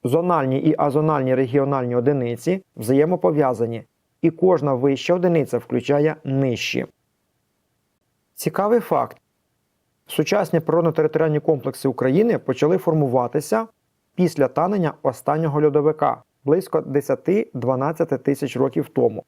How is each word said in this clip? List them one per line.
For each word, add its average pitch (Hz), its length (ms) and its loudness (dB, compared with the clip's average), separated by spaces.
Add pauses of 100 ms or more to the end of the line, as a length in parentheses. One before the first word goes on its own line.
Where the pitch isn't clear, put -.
Зональні 143 560 0
і 156 180 2
азональні 143 580 0
регіональні 131 600 -2
одиниці 123 680 -2 (120)
взаємопов'язані, 135 1080 0 (380)
і 170 100 2
кожна 165 420 2
вища 135 400 0
одиниця 170 440 0
включає 143 680 0
нижчі. 135 640 -2 (1500)
Цікавий 208 460 0
факт. 139 380 -2 (920)
Сучасні 165 520 0
природно-територіальні 160 800 0
комплекси 139 480 -2
України 139 500 2
почали 151 400 0
формуватися 156 880 0 (480)
після 175 320 2
танення 170 540 0
останнього 147 600 -2
льодовика 147 640 0 (200)
близько 160 380 0
десяти-дванадцяти 139 1400 -2
тисяч 139 400 -4
років 135 320 -2
тому. 110 380 0